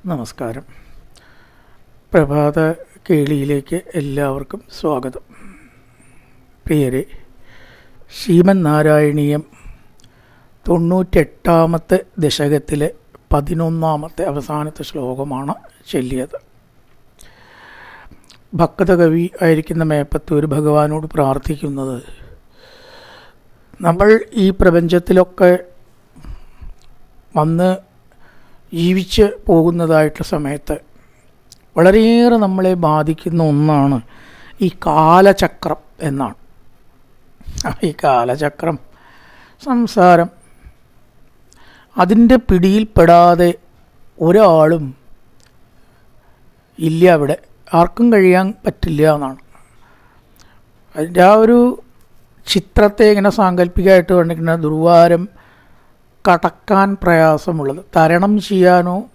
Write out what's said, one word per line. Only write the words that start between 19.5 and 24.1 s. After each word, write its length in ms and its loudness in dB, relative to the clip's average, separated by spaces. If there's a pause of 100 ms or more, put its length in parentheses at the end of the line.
മേപ്പത്തൂർ 640 -4
ഭഗവാനോട് 600 -2
പ്രാർത്ഥിക്കുന്നത്, 920 -6 (1800)
നമ്മൾ 280 0 (280)